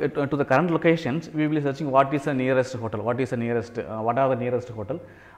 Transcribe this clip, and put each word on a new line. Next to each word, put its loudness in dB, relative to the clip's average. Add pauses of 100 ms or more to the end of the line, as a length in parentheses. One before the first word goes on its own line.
(200)
uh, 0
to -2
the 0
current 4
locations, 0
we 0
will 0
be 0
searching -2
what 4
is 0
the 0
nearest 2
hotel, -6
what 0
is -2
the -2
nearest, -2
uh, -6
what 0
are 4
the 2
nearest -2
hotel, -8 (380)